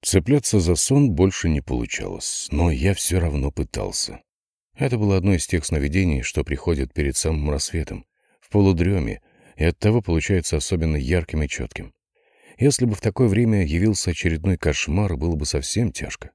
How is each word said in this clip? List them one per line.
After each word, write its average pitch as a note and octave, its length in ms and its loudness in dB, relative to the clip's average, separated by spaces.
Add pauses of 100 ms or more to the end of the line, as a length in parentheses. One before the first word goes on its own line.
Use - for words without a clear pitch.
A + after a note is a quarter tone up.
Цепляться G#2 540 2
за E2+ 160 2
сон C3+ 380 2
больше F2+ 360 2
не D2 120 2
получалось, - 880 -8
но E2 180 2
я D#2+ 240 2
все F#2 260 0
равно D2 300 0
пытался. - 720 -6 (540)
Это B2 240 0
было G2+ 180 4
одно F#2+ 160 4
из E2+ 140 0
тех E2 180 -2
сновидений, D2+ 560 0
что C#2+ 220 -4
приходят C#2 500 -2
перед C#2+ 240 -2
самым D2+ 320 -2
рассветом, - 560 -6 (340)
в - 120 -20
полудреме, G2 720 2 (340)
и D#2+ 60 0
оттого G#2+ 400 2
получается E2+ 540 0
особенно D#2+ 380 0
ярким D#2 460 0
и D2 60 0
четким. - 440 -10 (680)
Если C3 260 2
бы A2 80 2
в G2 80 -8
такое A#2 260 2
время G#2 380 4
явился F2+ 460 0
очередной E2+ 460 0
кошмар, E2+ 600 -2
было E2 180 -2
бы D2 120 -4
совсем G2 440 -2
тяжко. - 440 -10